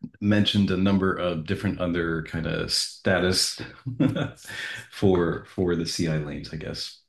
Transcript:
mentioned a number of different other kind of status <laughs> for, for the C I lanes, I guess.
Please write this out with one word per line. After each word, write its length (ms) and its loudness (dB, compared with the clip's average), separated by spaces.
mentioned 520 4
a 60 2
number 360 4
of 320 -2
different 340 -2
other 440 0
kind 240 -4
of 240 -2
status 920 0
<laughs> 420 0
for, 540 2
for 300 0
the 100 -2
C 220 -2
I 100 0
lanes, 360 -8
I 40 -10
guess. 520 -10